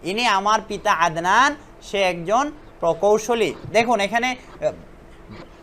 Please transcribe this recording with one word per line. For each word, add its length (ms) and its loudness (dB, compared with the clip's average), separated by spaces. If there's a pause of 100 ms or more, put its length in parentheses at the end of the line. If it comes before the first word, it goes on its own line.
ইনি 240 -2
আমার 420 2
পিতা 240 -2
আদনান, 640 2 (260)
সে 180 -4
একজন 500 0 (300)
প্রকৌশলী। 720 2 (180)
দেখুন 280 2
এখানে, 360 -2 (240)
আহ, 120 -2 (920)